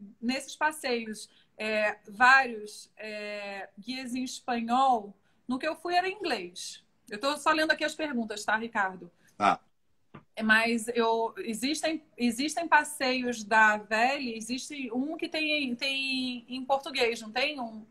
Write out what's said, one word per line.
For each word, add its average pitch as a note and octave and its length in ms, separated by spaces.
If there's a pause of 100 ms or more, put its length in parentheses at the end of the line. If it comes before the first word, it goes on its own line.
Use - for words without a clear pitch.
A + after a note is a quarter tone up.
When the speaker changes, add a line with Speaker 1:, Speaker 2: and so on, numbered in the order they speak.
(200)
Speaker 1:
nesses B3 360
passeios, A#3+ 720 (280)
é, G#3+ 420 (100)
vários, A#3 880
é, G#3 720 (100)
guias B3+ 360
em B3+ 100
espanhol, A#3+ 920 (300)
no B3+ 120
que D#4+ 100
eu D#4+ 80
fui F4 180
era F4+ 140
em F#4+ 60
inglês. A3+ 720 (240)
Eu - 120
tô C#4+ 160
só D#4 160
lendo D#4 180
aqui D4+ 140
as D#4 100
perguntas, A#3 500
tá, G#3+ 120
Ricardo? F#3+ 540 (260)
Speaker 2:
Tá. F#2+ 240 (720)
Speaker 1:
É, A3 80
mas A3 460
eu, A3+ 500
existem, C#4 640 (140)
existem C#4 520
passeios B3+ 760
da G#3+ 360
Vele, A#3 580
existe B3+ 560
um C#4+ 240
que D#4+ 120
tem, D4+ 460
tem C4 720
em B3+ 160
português, C4 580
não A3 100
tem C#4 260
um, A3 320